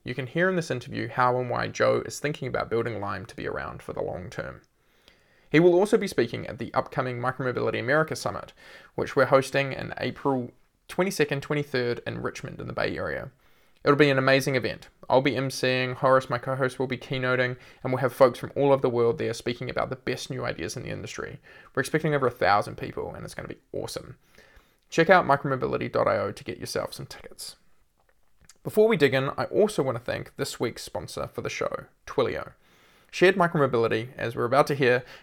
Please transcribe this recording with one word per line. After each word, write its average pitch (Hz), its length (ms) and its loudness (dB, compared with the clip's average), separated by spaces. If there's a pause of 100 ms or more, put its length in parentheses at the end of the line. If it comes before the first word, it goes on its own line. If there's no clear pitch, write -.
you 123 100 -8
can 127 140 -8
hear 175 200 0
in 190 60 0
this 165 160 -2
interview 113 380 -6
how 123 280 2
and 127 140 -2
why 120 160 -2
Joe 117 400 2
is - 140 -12
thinking 147 260 -6
about 123 240 -4
building 113 300 -2
Lime 98 260 -8
to - 80 -18
be - 140 -8
around - 340 -8
for - 100 -10
the - 80 -6
long - 300 -6
term. - 300 -10 (880)
He 151 80 6
will 175 160 8
also 202 240 4
be 196 80 -4
speaking - 400 -2
at - 120 -10
the 113 160 -10
upcoming 127 440 -4
Micromobility 120 640 -2
America 143 340 0
Summit, - 380 -8 (420)
which - 220 -4
we're 135 80 6
hosting 135 480 2
in - 260 -8
April 127 540 -2 (340)
twenty-second, 156 560 -2
twenty-third 135 640 -2
in 117 160 -8
Richmond - 380 -8
in - 80 -8
the - 40 -8
Bay - 240 -2
Area. 76 340 -6 (540)
It'll 143 120 6
be 147 140 8
an 135 80 4
amazing 135 380 4
event. 110 320 -4 (200)
I'll 131 140 6
be 135 140 2
M 135 140 -2
C 127 340 0
ing, 123 100 -4
Horace, 131 340 4
my 127 80 -2
co-host, 131 420 -2
will 127 100 -2
be 123 100 -6
keynoting, 127 580 0 (260)
and 127 100 -2
we'll 127 60 0
have 127 140 0
folks 127 260 6
from - 180 -10
all 139 160 6
over 135 100 4
the 127 80 4
world 117 280 2
there 113 140 -2
speaking 123 380 -6
about 117 180 -2
the 127 80 -8
best - 340 -6
new 127 140 -6
ideas - 320 -6
in - 60 -10
the 107 80 -8
industry. - 500 -10 (340)
We're 135 60 -2
expecting 156 320 0
over 135 140 2
a 110 40 2
thousand 101 460 2
people, - 380 -8
and - 100 -12
it's - 100 -14
gonna - 140 -10
be - 80 -10 (160)
awesome. - 440 -10 (760)
Check 165 180 4
out 185 180 8
micromobility 131 640 0
dot 113 180 2
I 104 100 2
O 101 140 -2
to - 120 -14
get - 140 -10
yourself - 340 -6
some - 140 -14
tickets. - 500 -16 (1080)
Before 214 240 4
we 226 80 4
dig 139 180 4
in, 135 240 0
I 127 60 0
also 202 380 2
wanna 123 180 -2
thank - 360 -8
this - 220 -6
week's - 240 -4
sponsor - 500 -8
for - 80 -10
the - 80 -4
show, - 360 -6 (220)
Twilio. - 460 -2 (600)
Shared 190 240 6
micromobility, 131 720 2 (100)
as 113 160 -4
we're 123 100 -2
about 131 220 4
to 151 80 0
hear, 123 300 2 (180)